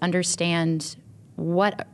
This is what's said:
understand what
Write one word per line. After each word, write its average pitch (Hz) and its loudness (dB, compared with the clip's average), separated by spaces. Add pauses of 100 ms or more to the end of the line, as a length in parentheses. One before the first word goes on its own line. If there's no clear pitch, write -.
understand 170 0 (400)
what 175 0